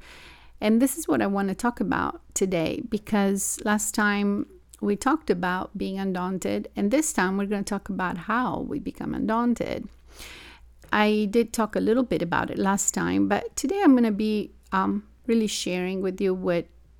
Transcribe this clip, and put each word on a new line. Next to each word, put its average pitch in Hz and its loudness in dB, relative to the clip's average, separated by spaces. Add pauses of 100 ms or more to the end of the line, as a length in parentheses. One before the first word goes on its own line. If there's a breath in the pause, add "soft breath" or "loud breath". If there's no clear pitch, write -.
(600 loud breath)
And 220 4
this 269 0
is 320 -8
what 269 2
I 202 0
want 196 0
to 190 -2
talk 240 -4
about - -2 (120)
today, 185 0
because 202 0
last 214 0
time 202 0 (340)
we 208 2
talked 277 0
about 180 -2
being 190 -4
undaunted, 190 -2
and 208 2
this 302 2
time 190 2
we're 202 0
gonna 202 -2
talk 196 -6
about 185 -4
how 220 -2
we - -6
become - -8
undaunted. - 0 (1040 loud breath)
I 214 4
did 226 2
talk 220 -2
a 190 0
little 220 4
bit 185 0
about - 0
it - -6
last 202 0
time, 180 2
but 208 -2
today 392 -2
I'm 277 8
gonna 233 4
be, 214 -2 (180)
um, 196 0 (240)
really 226 2
sharing 185 -2
with 190 -2
you 185 2
what 185 0 (320)